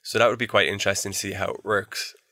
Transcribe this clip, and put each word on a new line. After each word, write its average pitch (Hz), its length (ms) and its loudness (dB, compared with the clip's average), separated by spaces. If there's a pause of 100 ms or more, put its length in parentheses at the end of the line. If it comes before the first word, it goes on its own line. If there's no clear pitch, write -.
So - 160 2
that 117 100 6
would 104 80 -2
be 117 80 -4
quite 101 220 4
interesting 98 420 -2
to 95 80 -4
see 98 140 -4
how 98 180 -4
it - 140 -8
works. 101 500 -4 (180)